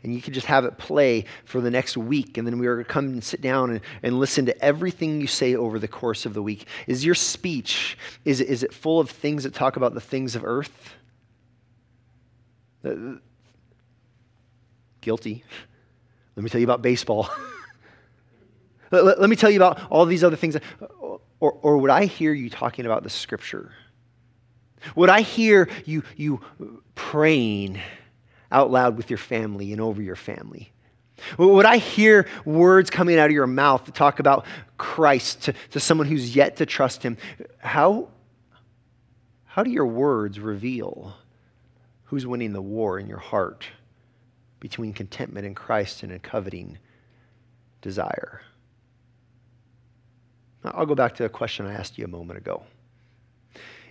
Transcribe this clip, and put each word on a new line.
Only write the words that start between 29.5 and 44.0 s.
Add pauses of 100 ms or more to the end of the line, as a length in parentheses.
and
over
your
family? (680)
Would
I
hear (180)
words
coming
out
of
your
mouth
to
talk
about (320)
Christ
to, (180)
to
someone
who's
yet
to
trust
him? (400)
How, (1400)
how
do
your
words
reveal (880)
who's
winning
the
war
in
your
heart (920)